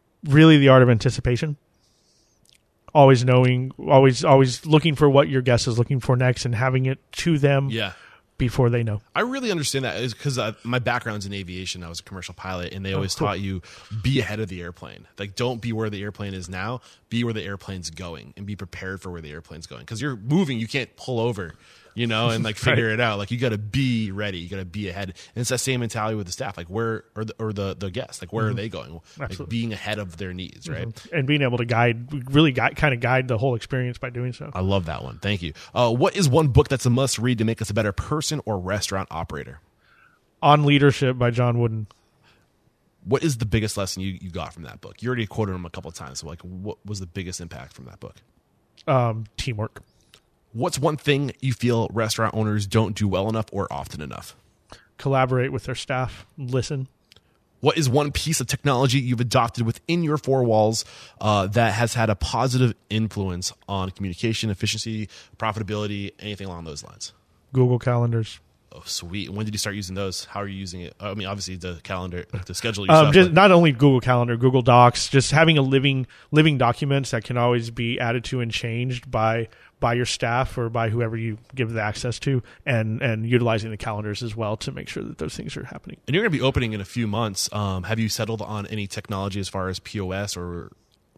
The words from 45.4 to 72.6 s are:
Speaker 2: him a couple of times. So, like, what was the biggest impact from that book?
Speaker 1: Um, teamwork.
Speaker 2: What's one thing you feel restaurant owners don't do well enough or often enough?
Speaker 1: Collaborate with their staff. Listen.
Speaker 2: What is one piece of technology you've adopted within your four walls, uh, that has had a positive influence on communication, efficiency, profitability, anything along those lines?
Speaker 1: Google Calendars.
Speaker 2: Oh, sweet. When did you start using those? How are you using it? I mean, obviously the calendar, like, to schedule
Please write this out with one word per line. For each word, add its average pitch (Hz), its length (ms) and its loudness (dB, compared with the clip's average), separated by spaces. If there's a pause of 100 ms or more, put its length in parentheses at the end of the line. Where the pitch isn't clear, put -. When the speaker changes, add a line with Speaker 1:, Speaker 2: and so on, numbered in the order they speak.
Speaker 2:
him 90 100 -8
a 85 60 -12
couple 82 200 -14
of 82 40 -14
times. 69 280 -14
So, 80 60 -12
like, 80 140 -14
what 92 420 -12
was 101 160 -8
the 92 60 -10
biggest 87 340 -10
impact 76 340 -16
from 65 120 -20
that - 140 -20
book? - 160 -18 (720)
Speaker 1:
Um, 117 380 0 (120)
teamwork. 110 460 -8 (680)
Speaker 2:
What's 135 260 -4
one 151 180 0
thing 143 420 0
you 131 140 -2
feel 117 400 0
restaurant 110 400 -2
owners 107 320 0
don't 104 300 2
do 104 120 0
well 98 220 0
enough 110 220 -2
or 98 200 -4
often 71 300 -8
enough? 65 340 -12 (640)
Speaker 1:
Collaborate 131 540 0
with 135 140 -6
their 127 100 -6
staff. - 500 -6 (100)
Listen. 131 520 -4 (720)
Speaker 2:
What 143 180 4
is 151 100 2
one 143 240 2
piece - 300 -2
of 120 60 -4
technology 139 520 2
you've 120 220 0
adopted 117 460 0
within 170 340 -2
your 151 160 0
four 135 260 0
walls, 110 400 4 (380)
uh, 104 240 2
that 104 280 2
has 113 200 0
had 113 160 0
a 101 60 0
positive 123 580 0 (160)
influence 98 640 -4 (160)
on 92 220 -4
communication, 107 580 -4
efficiency, 107 600 -6 (280)
profitability, 104 840 -6
anything 98 280 -10
along 85 160 -12
those 76 200 -12
lines? - 300 -18 (400)
Speaker 1:
Google 123 240 4
Calendars. 120 600 -2 (320)
Speaker 2:
Oh, - 140 -20
sweet. 87 440 -8
When 104 160 -6
did 107 80 -6
you 107 40 -6
start 101 200 -6
using 92 180 -8
those? 95 300 -6
How - 160 -10
are 101 80 -6
you 95 80 -10
using 92 240 -10
it? 82 180 -14
I 101 140 -8
mean, 101 140 -6
obviously 92 280 -8
the 87 280 -10
calendar, 90 500 -6
like, 95 100 -8
to 92 100 -12
schedule 104 320 -4